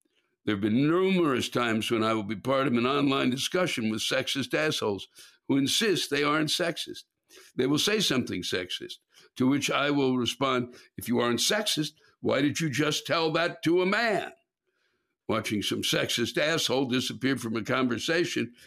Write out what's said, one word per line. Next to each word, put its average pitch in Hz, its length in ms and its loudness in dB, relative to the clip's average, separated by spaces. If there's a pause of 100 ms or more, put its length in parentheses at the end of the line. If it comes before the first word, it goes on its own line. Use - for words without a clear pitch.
(440)
There 107 100 2
have 98 80 -2
been 117 260 4
numerous 170 600 2
times 117 420 0
when 113 120 2
I 113 120 2
will 110 100 -2
be 104 120 -6
part 135 300 0
of 123 80 2
an 117 120 2
online 139 440 2
discussion 127 600 -2
with 107 100 -2
sexist 135 540 -2
assholes 113 540 -2 (380)
who 135 100 2
insist 147 540 2
they 143 120 0
aren't 147 280 0
sexist. - 540 -4 (520)
They 123 100 2
will 147 120 2
say 214 220 2
something 104 420 0
sexist, - 540 -6 (400)
to 127 100 2
which 143 240 2
I 143 200 0
will 135 260 2
respond, 123 580 0 (220)
"If - 120 -10
you 120 120 2
aren't 120 200 2
sexist, 208 520 0 (280)
why 113 200 0
did 143 200 0
you 160 100 0
just 151 360 -2
tell 160 260 0
that 165 300 -2
to 170 200 4
a 180 40 2
man?" 208 460 -2 (920)
Watching 107 360 -2
some 107 200 -4
sexist 139 560 -2
asshole 147 480 0
disappear 123 500 -2
from 117 200 -4
a 113 60 -2
conversation 131 920 -2 (120)